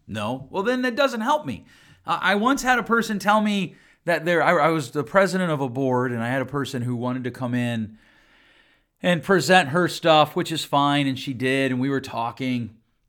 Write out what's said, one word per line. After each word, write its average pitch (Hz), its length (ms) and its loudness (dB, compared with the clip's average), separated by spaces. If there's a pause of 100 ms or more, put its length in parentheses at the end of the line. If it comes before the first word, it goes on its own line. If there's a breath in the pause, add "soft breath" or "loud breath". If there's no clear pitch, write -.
"No." 107 420 -6
"Well, 190 140 -4
then 254 200 -2
that 247 120 -4
doesn't 240 260 0
help 302 240 0
me." 226 200 -8 (400 soft breath)
Uh, 165 160 -2
I 190 140 2
once 247 260 2
had 247 180 2
a 220 40 -2
person 220 360 0
tell 214 220 4
me 202 340 -2 (300 soft breath)
that 160 200 0
there, 170 180 4
I, 156 240 6
I - 20 -
was 156 220 0
the 147 120 -2
president 185 480 2
of 147 100 -2
a 135 80 -2
board, 127 420 0
and 117 120 -4
I 117 60 -2
had 131 120 -2
a 123 40 -4
person 135 360 -4
who 123 140 -2
wanted 123 280 -4
to 123 80 -6
come 120 220 -6
in 120 440 -4 (1040 soft breath)
and 175 220 0
present 180 460 4
her 170 180 2
stuff, 151 480 4
which 175 160 -2
is 156 140 -6
fine, 143 420 2
and 131 100 -2
she 135 160 -8
did, 131 380 0
and 127 80 -2
we 131 100 -2
were 135 120 -2
talking. 117 760 -6 (320)